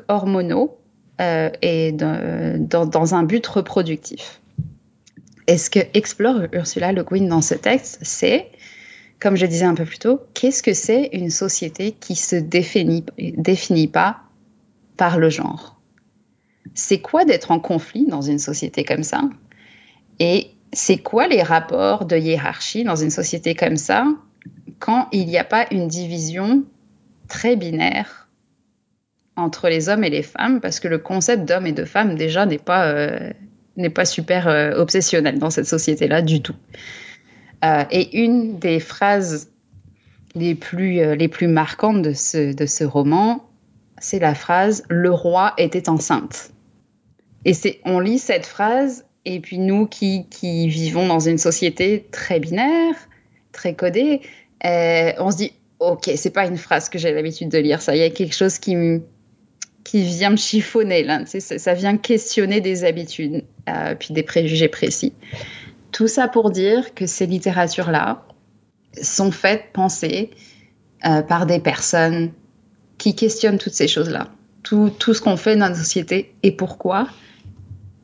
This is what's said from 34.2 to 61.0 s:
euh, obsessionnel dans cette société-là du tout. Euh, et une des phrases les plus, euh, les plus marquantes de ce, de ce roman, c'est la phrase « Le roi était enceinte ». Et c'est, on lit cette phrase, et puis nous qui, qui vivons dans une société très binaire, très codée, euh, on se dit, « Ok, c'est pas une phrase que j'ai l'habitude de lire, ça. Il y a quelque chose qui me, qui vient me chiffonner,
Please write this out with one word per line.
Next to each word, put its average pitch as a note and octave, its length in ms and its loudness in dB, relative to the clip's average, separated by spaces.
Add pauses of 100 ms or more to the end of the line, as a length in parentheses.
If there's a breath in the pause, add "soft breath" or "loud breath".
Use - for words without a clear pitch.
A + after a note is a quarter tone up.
euh, D3+ 260 2
obsessionnel E3 680 2
dans D#3 100 0
cette - 180 -2
société-là D#3 540 0
du D#3 200 2
tout. - 140 -10 (1120 loud breath)
Euh, D#3 240 4
et F#3 340 0
une A3+ 360 2
des E3 200 0
phrases F#3+ 720 -2 (840 soft breath)
les E3+ 200 0
plus, F3+ 440 -2
euh, D3+ 160 4
les D#3+ 120 2
plus F3 200 -2
marquantes E3+ 540 2
de D3+ 120 0
ce, C#3+ 400 -2
de C#3+ 120 -2
ce - 180 -2
roman, D#3 640 2 (480)
c'est - 220 -6
la D#3 160 2
phrase « G3 540 0
Le F3 220 2
roi F3+ 460 2
était - 320 0
enceinte ». - 640 -2 (920)
Et F#3 80 4
c'est, - 320 -2
on F3+ 140 2
lit G#3+ 200 2
cette F#3 260 -2
phrase, B3 600 -2 (200)
et F3+ 140 -6
puis F3 180 -10
nous G3 280 2
qui, F#3+ 440 -2
qui E3 380 -2
vivons D#3+ 400 0
dans E3 120 2
une D#3+ 180 2
société F3+ 720 0
très - 280 -2
binaire, C#4+ 560 0 (560 soft breath)
très - 240 -6
codée, C4 460 0 (440 loud breath)
euh, E3+ 540 2
on F#3+ 120 0
se E3 60 -2
dit, « G3 160 -4 (260)
Ok, E3+ 360 0
c'est E3+ 180 -2
pas G3 120 2
une F3 120 -4
phrase D#3 320 -2
que - 80 -8
j'ai D#3+ 140 0
l'habitude D#3 380 -4
de D#3+ 80 2
lire, D3 240 2
ça. D3 140 0
Il D#3 40 4
y E3 40 4
a E3 60 6
quelque E3 260 -4
chose F#3+ 220 2
qui F#3 180 -2
me, E3+ 260 2 (800)
qui G#3 200 2
vient F3 280 0
me G#3+ 40 6
chiffonner, G#3 680 2